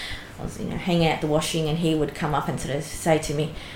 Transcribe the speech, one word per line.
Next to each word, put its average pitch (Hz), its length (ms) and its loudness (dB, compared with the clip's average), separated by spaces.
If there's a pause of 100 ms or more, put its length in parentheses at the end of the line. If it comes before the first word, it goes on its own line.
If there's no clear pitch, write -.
(400)
I - 40 -6
was, - 160 -6
you - 60 -4
know, - 120 -4
hanging 170 300 4
out - 140 2
the 160 60 0
washing 160 400 2
and 156 120 0
he 160 160 4
would 147 180 0
come 151 220 -2
up 139 120 0
and 139 120 -2
sort 131 160 -2
of 151 80 -2
say - 340 2
to 151 160 -2
me, 147 220 -2 (200)